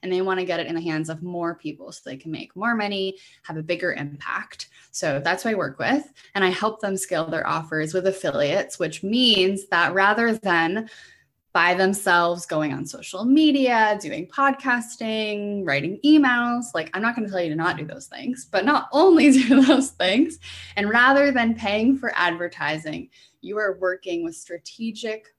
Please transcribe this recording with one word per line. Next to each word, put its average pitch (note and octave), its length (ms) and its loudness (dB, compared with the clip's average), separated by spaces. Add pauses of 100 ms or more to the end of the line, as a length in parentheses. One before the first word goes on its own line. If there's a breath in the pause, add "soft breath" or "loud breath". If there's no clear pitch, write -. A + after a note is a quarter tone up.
and F#3 100 -4
they F#3 100 0
wanna F#3 220 -2
get E3+ 160 -2
it D#3+ 80 -6
in E3 60 -6
the E3 60 -4
hands D#3+ 280 -4
of D#3+ 140 -10
more F3 340 -6
people D#3 340 -14
so - 140 -20
they C#3 120 -12
can D#3+ 140 -14
make - 240 -12
more A3+ 220 -2
money, G3 420 -4 (240 loud breath)
have D#3+ 140 -10
a D#3+ 60 -6
bigger F3 320 -4
impact. D3 760 -10 (240 soft breath)
So D3 320 -4
that's F3 180 -2
who A#3 60 -4
I A3 60 -2
work C#3+ 240 -6
with. C4+ 340 -2 (220 soft breath)
And G3 100 0
I F#3 60 4
help G#3+ 300 -4
them G3 160 -4
scale E3 300 -2
their D#3+ 200 -4
offers D#3 480 -4
with F#3 120 0
affiliates, E3+ 720 -2
which E3 240 -4
means G3 680 0
that E3+ 240 0
rather G#3+ 420 2
than F#3 540 -2 (640 loud breath)
by F3 220 4
themselves F3+ 720 0
going D3+ 260 -2
on C3+ 140 -6
social F#3 400 -10
media, B3+ 760 4
doing E3 260 -8
podcasting, A3 1400 -2
writing D3+ 360 -2
emails. B3 600 4 (100)
Like, D#3+ 200 -4
I'm F#3+ 80 -2
not A#3 120 0
gonna A3 140 -6
tell F#3+ 140 -2
you E3 80 -2
to D3+ 40 -4
not E3 220 -2
do - 80 -8
those - 220 -14
things, - 440 -10
but F#3+ 140 0
not C#4 260 2
only D#4 400 8
<laughs> - 20 10
do C4 300 8
those C4 280 6
things. A#3 480 0 (380 loud breath)
And G3+ 120 0
rather C4+ 420 6
than A#3 240 0
paying A3+ 440 0
for - 160 -6
advertising, E3 960 -4 (320 soft breath)
you G3+ 160 -8
are G#3 200 -2
working F3+ 460 -4
with E3 100 -8
strategic A3 920 -10 (120)